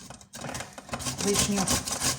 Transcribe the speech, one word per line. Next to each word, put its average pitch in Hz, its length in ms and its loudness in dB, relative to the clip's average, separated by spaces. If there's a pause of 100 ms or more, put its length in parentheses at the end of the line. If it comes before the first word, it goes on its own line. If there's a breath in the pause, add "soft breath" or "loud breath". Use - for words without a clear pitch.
(1300)
лишню 202 340 4 (580)